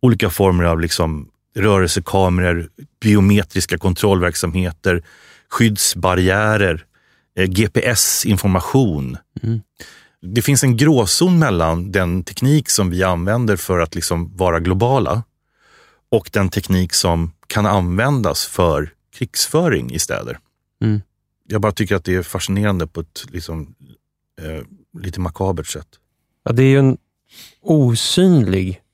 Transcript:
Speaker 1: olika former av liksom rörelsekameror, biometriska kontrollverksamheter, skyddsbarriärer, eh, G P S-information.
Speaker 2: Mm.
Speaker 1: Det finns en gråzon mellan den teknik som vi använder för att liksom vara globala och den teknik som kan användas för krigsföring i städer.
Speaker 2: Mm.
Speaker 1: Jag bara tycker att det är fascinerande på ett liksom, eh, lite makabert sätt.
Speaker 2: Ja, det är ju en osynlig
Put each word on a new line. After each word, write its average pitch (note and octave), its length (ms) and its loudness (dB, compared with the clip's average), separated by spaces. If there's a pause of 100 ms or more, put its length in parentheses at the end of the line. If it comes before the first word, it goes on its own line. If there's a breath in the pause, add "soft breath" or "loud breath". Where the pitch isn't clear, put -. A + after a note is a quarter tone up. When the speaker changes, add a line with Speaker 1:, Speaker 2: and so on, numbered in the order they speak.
Speaker 1:
olika A2 280 2
former F2+ 340 2
av E2 160 0
liksom D#2+ 480 -4 (280)
rörelsekameror, F2+ 1120 0 (320)
biometriska G2+ 800 2
kontrollverksamheter, F2+ 1200 -2 (480 soft breath)
skyddsbarriärer, F#2+ 1300 2 (520)
eh, F#2+ 100 0
G F#2+ 220 0
P - 160 -2
S-information. F#2 1300 0 (260)
Speaker 2:
Mm. A2+ 180 -4 (640 loud breath)
Speaker 1:
Det G#2 200 -2
finns C#3 220 2
en B2+ 120 2
gråzon D3+ 640 4
mellan F2+ 540 2
den F#2 320 0
teknik C#3+ 460 0
som F#2 200 0
vi F2+ 120 -2
använder G2 540 0
för F2+ 220 -2
att E2 160 -2
liksom E2+ 420 -6
vara F2 240 0
globala G2+ 640 0 (880 soft breath)
och A2+ 220 0
den G2 160 2
teknik F#2 460 -2
som E2 380 0 (140)
kan G#2+ 200 -2
användas G2 800 0
för D#2 440 -2 (280)
krigsföring A#2+ 720 -2
i D2 60 -8
städer. - 400 -8 (440)
Speaker 2:
Mm. G#2+ 180 0 (480)
Speaker 1:
Jag G#2 120 -2
bara G#2 120 0
tycker G2+ 240 -2
att F2 80 -4
det F#2 100 -2
är F#2 80 -2
fascinerande F#2+ 640 -4
på E2 140 -12
ett - 300 -14
liksom, D#2+ 440 -12 (680)
eh, D#2 220 -12 (380)
lite F#2+ 180 -8
makabert F2 460 -4
sätt. - 200 -12 (580)
Speaker 2:
Ja, A#2+ 80 -2
det A#2+ 100 4
är C3+ 60 6
ju C3+ 100 6
en C3 180 4 (680 loud breath)
osynlig A#2+ 1160 2 (140)